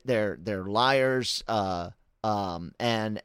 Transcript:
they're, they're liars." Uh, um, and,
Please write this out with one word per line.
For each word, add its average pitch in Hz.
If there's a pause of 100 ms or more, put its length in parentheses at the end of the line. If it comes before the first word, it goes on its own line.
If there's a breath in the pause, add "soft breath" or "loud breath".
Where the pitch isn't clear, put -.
they're, 107
they're 92
liars." 127
Uh, 95 (320)
um, 95
and, 110